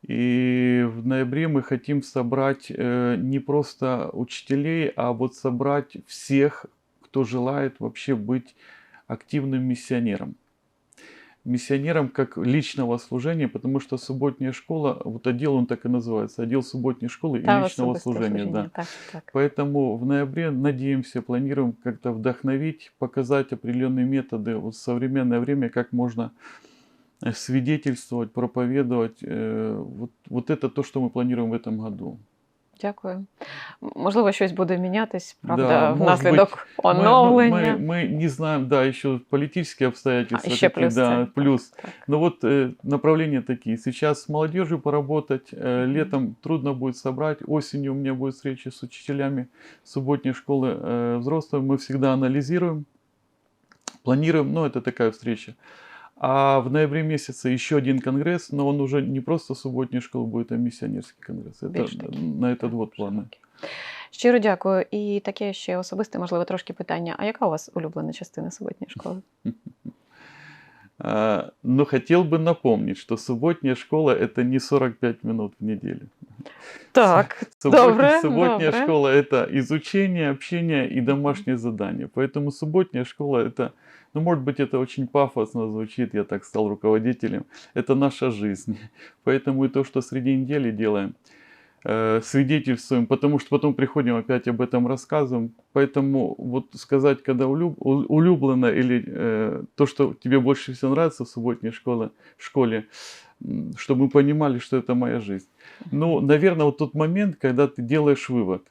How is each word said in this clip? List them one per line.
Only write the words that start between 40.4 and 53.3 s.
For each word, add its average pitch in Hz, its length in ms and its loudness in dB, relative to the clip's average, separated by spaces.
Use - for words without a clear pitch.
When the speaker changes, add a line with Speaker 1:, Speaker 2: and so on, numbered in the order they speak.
Speaker 2:
А, - 20 0
еще - 180 4
Speaker 1:
какие, 127 180 0
Speaker 2:
плюс 117 60 0
Speaker 1:
да, 127 80 4
Speaker 2:
це, - 80 -
так, - 0 -
Speaker 1:
плюс. 139 380 2
Speaker 2:
так. - 120 -14
Speaker 1:
Но 147 120 2
вот, 170 260 2
э, 127 380 4
направления 151 600 2
такие. 117 360 -4
Сейчас 147 440 -2
с - 60 -18
молодежью 156 520 -2
поработать, 147 720 -2
э, 123 320 -2
Speaker 2:
Мгм. 131 120 0
Speaker 1:
летом 135 460 -2
трудно 143 320 -2
будет 127 220 -4
собрать, 147 500 -4
осенью 143 460 -2
у - 20 -4
меня 135 200 -2
будет 131 200 -4
встреча 135 360 -8
с - 120 -16
учителями 139 640 -4
субботней 135 500 -2
школы, 135 340 0
э, 120 500 -2
взрослых. 147 440 -2
Мы 135 140 2
всегда 135 360 0
анализируем, 143 720 0